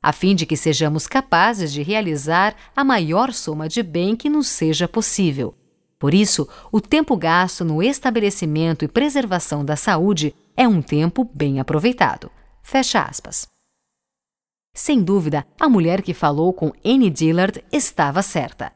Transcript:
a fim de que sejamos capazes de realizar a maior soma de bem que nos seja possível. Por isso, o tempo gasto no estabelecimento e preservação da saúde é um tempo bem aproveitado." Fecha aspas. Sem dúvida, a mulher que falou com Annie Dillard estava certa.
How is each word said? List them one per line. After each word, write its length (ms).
a 100
fim 220
de 100
que 120
sejamos 500
capazes 680
de 120
realizar 720
a 80
maior 500
soma 360
de 120
bem 360
que 120
nos 200
seja 400
possível. 680
Por 120
isso, 360
o 80
tempo 360
gasto 480
no 160
estabelecimento 1040
e 40
preservação 760
da 120
saúde 580
é 100
um 160
tempo 500
bem 280
aproveitado." 680
Fecha 400
aspas. 480
Sem 260
dúvida, 460
a 80
mulher 340
que 100
falou 400
com 200
Annie 240
Dillard 600
estava 500
certa. 560